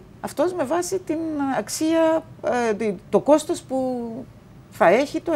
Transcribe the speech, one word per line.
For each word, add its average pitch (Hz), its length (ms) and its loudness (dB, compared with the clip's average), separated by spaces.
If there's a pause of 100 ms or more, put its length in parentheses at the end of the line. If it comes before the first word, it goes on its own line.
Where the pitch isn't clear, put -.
(220)
αυτός 349 320 -2
με 339 100 -2
βάση 349 360 -2
την 320 180 -4 (400)
αξία, 320 680 0 (460)
ε, 214 40 2
τη-, 208 200 -2 (160)
το 202 100 4
κόστος 302 420 2
που 254 460 -4 (640)
θα 190 180 4
έχει 277 320 2
το 339 140 -4